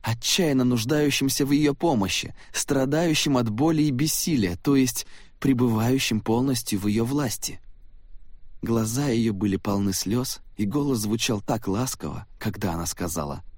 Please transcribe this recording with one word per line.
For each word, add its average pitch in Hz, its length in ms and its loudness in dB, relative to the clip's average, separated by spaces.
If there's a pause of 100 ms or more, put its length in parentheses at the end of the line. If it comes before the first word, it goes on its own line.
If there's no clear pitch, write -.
отчаянно 131 600 2
нуждающимся 139 800 2
в 135 60 -2
её 143 240 4
помощи, 113 600 0 (180)
страдающим 147 840 2
от 113 140 2
боли 151 320 2
и 151 80 4
бессилия, 127 680 0
то 143 200 2
есть 131 300 2 (320)
пребывающим 120 840 2
полностью 120 600 0
в 101 60 -2
её 107 180 2
власти. 135 560 -4 (1000)
Глаза 113 460 0
её 113 260 2
были 98 220 0
полны 101 360 0
слёз, - 480 -2 (160)
и 107 80 -2
голос 135 360 0
звучал 107 420 -2
так - 260 -2
ласково, 95 580 -4 (120)
когда 101 340 -4
она 82 140 -4
сказала 76 560 -6 (160)